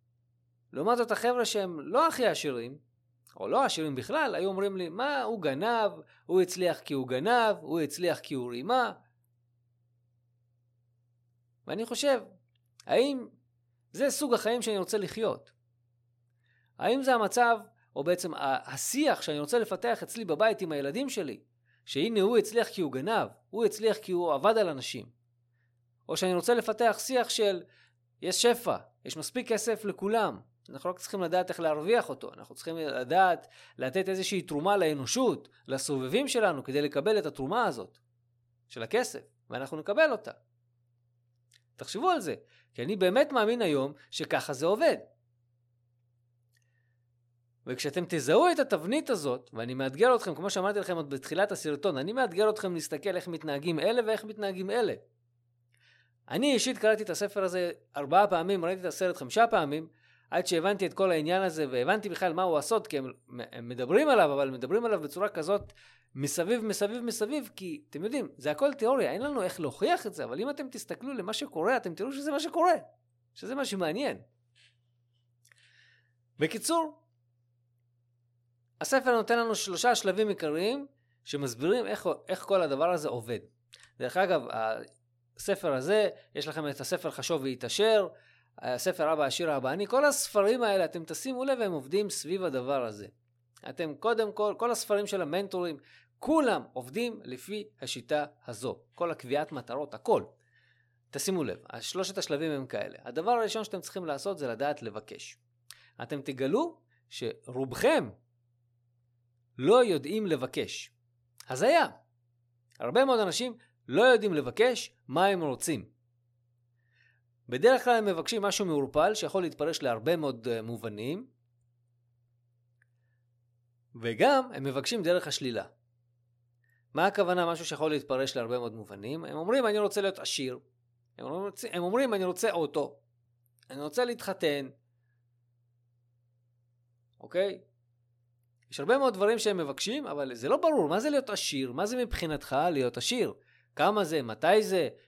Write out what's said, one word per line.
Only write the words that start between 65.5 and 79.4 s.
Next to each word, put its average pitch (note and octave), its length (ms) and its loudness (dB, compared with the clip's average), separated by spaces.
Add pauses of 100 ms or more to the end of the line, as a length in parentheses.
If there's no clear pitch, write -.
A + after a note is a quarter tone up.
מסביב, F3 500 -2
מסביב, G#3 360 -2
מסביב, A#3 560 -4
כי F3 340 -10
אתם D3+ 140 -8
יודעים, A#3 320 -2
זה C#3+ 140 -2
הכל C4+ 240 0
תיאוריה, A3 380 2
אין G3 100 -4
לנו C#4 200 -2
איך F3+ 180 -4
להוכיח A3+ 460 0
את F3+ 80 -8
זה, D3+ 100 -8
אבל B2 160 -6
אם C4 100 -4
אתם C#4+ 200 -8
תסתכלו B3 440 -10
למה G#3 180 -6
שקורה, A3 440 0
אתם F3+ 180 -4
תראו A#3+ 180 -6
שזה C#4+ 180 -6
מה C#4 100 0
שקורה, E4 320 2 (640)
שזה G#3+ 200 -10
מה C#4 100 -4
שמעניין. F#3 540 -2 (2250)
בקיצור, D#4+ 600 0 (1800)
הספר B3+ 360 4
נותן A#3 220 2
לנו A3+ 160 2